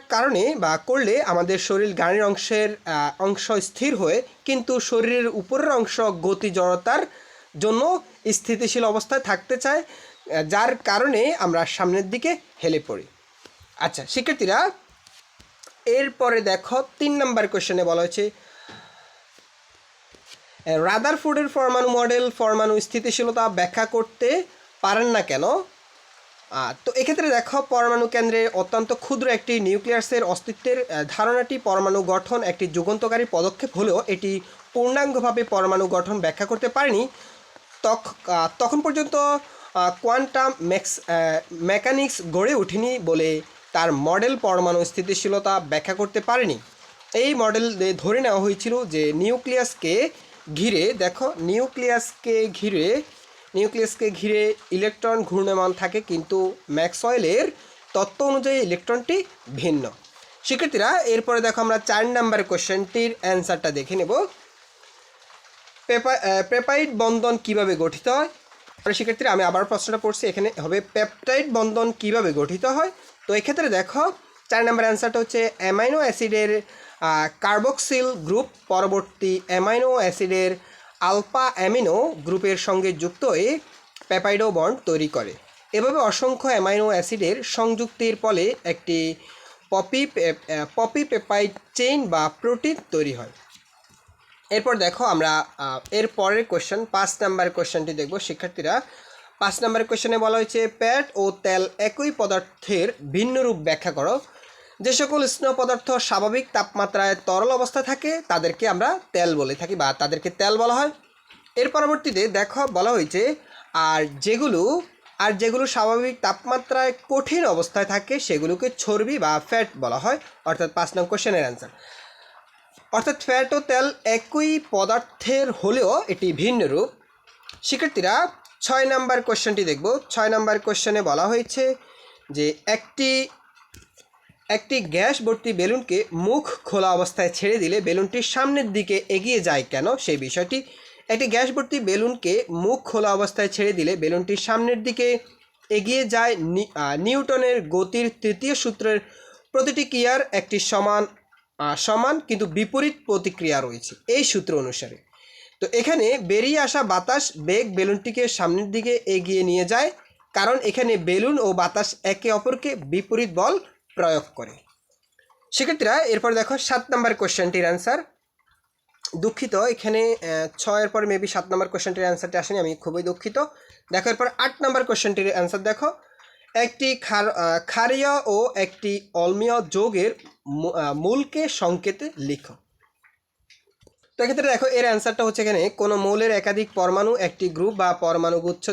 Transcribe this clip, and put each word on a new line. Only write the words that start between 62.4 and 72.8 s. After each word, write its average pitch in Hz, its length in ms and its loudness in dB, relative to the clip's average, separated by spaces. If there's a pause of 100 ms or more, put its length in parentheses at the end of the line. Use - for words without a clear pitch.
কোশ্চেনটির 196 800 -2
অ্যান্সারটা 180 500 -2
দেখে 143 260 -6
নেব। 214 300 0 (1600)
পেপা-, 240 420 2
আ, 190 220 2
পেপাইড 277 440 2
বন্ধন 233 420 2
কিভাবে 202 400 0
গঠিত 160 320 -2
হয়? 294 200 2 (480)
তাহলে 208 180 -2
শিক্ষার্থীরা, 226 380 0
আমি 190 120 4
আবার 180 200 2
প্রশ্নটা 220 340 -2
পড়ছি, 214 280 -2
এখানে 202 240 0 (100)
হবে 165 200 -2
পেপটাইড 254 720 -2
বন্ধন 226 400 2
কিভাবে 214 400 0
গঠিত 151 320 -2
হয়? 294 260 2 (380)